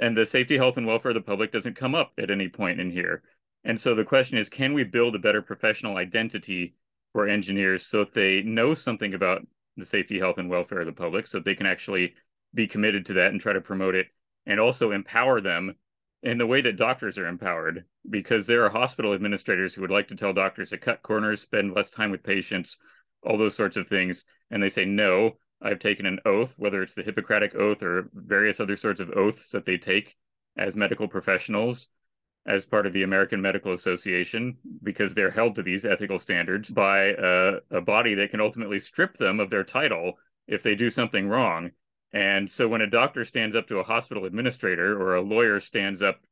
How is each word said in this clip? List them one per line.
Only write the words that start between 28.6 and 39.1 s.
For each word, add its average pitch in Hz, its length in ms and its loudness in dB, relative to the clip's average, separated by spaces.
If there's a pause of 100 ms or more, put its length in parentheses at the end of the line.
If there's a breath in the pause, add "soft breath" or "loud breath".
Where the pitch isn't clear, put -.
other 101 160 -2
sorts 101 240 -2
of 87 120 -8
oaths 101 400 2
that 101 120 -4
they 92 140 0
take - 380 -2 (380)
as 98 220 -4
medical 101 320 -2
professionals, 104 800 -2 (560)
as 98 220 0
part 104 200 2
of 92 60 -2
the 95 120 2
American 98 360 2
Medical 98 320 0
Association, 92 840 -2 (260)
because 95 320 -2
they're 95 160 4
held 110 240 2
to 107 80 -4
these 92 220 -2
ethical 98 340 0
standards 92 520 -2
by 98 460 4
a, 92 420 4 (120)
a 92 100 0
body 107 340 2
that 101 160 0
can 107 100 -4
ultimately 107 400 -2
strip - 360 -2